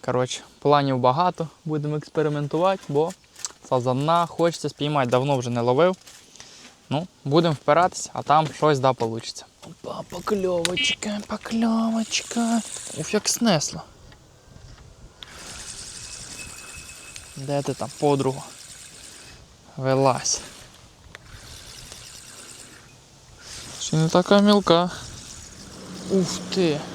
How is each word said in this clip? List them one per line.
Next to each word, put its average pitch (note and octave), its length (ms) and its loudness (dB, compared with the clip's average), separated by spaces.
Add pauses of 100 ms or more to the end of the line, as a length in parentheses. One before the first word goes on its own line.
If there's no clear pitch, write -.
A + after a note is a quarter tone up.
Коротше, B2+ 360 -2 (180)
планів C#3 400 4
багато, D#3 480 2 (180)
будемо D3+ 300 -2
експериментувати, D3+ 920 0
бо D#3 240 2 (580)
сазана C3+ 560 2
хочеться E3 440 0
спіймати, C#3+ 400 0
давно C3 280 4
вже B2 120 -4
не A#2+ 120 0
ловив. C#3+ 340 4 (960)
Ну, D3+ 180 -2 (180)
будемо E3 280 4
впиратись, D#3+ 600 2
а B2 100 -6
там D3+ 240 4
щось D3 320 2
да B2+ 140 4
получиться. A2+ 520 -6 (220)
Опа, - 420 -12
покльовочка, F#3 1160 -2
покльовочка. A3+ 1300 0 (360)
Уф, D#3 160 -4
як G#3+ 160 0
снесло. - 520 0 (3500)
Де C#3+ 260 -2
ти C#3 120 -4
там, - 160 -6 (100)
подруга? C#3 420 2 (1400)
Вилазь. C3 640 2 (3500)
Ще - 180 -2
не D#3+ 120 2
така F#3+ 320 6
мілка. F#3 480 6 (1200)
Ух F#3+ 160 4 (260)
ти. D#3+ 260 2 (160)